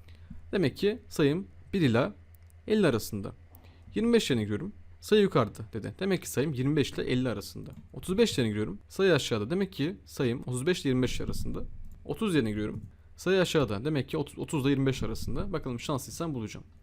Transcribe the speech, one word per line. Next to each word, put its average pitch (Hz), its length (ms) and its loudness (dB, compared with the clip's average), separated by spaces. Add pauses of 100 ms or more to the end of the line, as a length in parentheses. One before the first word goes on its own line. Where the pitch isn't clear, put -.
(520)
Demek 160 240 2
ki 214 320 0
sayım 160 380 2 (260)
bir 202 80 2
ila 139 340 4 (520)
elli 214 200 4
arasında. 104 460 0 (600)
Yirmi 226 180 2
beş 226 180 4
yerine 117 120 2
giriyorum. 107 300 -4 (280)
Sayı 208 220 6
yukarıda 123 500 2
dedi. 104 260 -6
Demek 190 240 0
ki - 80 -10
sayım 151 220 0
yirmi 135 240 0
beş 143 140 2
ile - 120 -4
elli 127 260 0
arasında. 104 420 -8 (220)
Otuz 180 260 -4
beş 226 200 4
yerine 113 120 2
giriyorum. 110 280 -4 (100)
Sayı 190 260 4
aşağıda. 117 360 0
Demek 190 220 -2
ki 151 320 -2
sayım 127 420 -2
otuz 123 200 -4
beş 180 160 0
ile 143 60 0
yirmi 127 140 4
beş 120 180 0
arasında. - 440 -2 (400)
Otuz 208 300 -2
yerine 120 160 4
giriyorum. 107 320 -4 (340)
Sayı 185 240 2
aşağıda. 135 440 2
Demek 147 240 -2
ki - 80 -6
otuz, 147 220 -6
otuz 147 240 -2
ile 135 80 4
yirmi 135 160 2
beş 135 160 0
arasında. 117 500 -4
Bakalım 127 280 -6
şanslıysam 151 540 -4
bulacağım. 110 320 -8 (160)